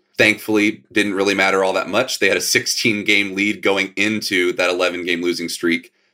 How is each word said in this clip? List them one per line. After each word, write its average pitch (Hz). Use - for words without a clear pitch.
Thankfully, 107
didn't 104
really 98
matter 95
all 95
that 95
much. 117
They 101
had 95
a -
sixteen -
game 101
lead 98
going 98
into 98
that 90
eleven 90
game 87
losing 85
streak, 85